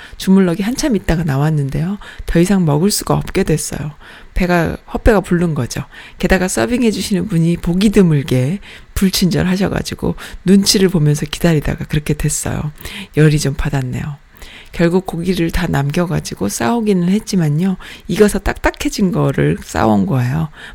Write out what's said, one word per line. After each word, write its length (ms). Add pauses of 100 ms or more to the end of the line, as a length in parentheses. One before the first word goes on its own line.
(160)
주물럭이 460
한참 340
있다가 280
나왔는데요. 760 (280)
더 140
이상 240
먹을 260
수가 240
없게 300
됐어요. 480 (420)
배가, 440 (140)
헛배가 280
부른 340
거죠. 300 (340)
게다가 300
서빙해주시는 800
분이 300
보기 320
드물게 680 (340)
불친절하셔가지고 1200 (300)
눈치를 420
보면서 380
기다리다가 580
그렇게 300
됐어요. 580 (440)
열이 220
좀 160
받았네요. 680 (500)
결국 340
고기를 440
다 180
남겨가지고 800
싸오기는 600
했지만요. 680 (320)
익어서 300
딱딱해진 760
거를 500
싸온 440
거예요. 420 (260)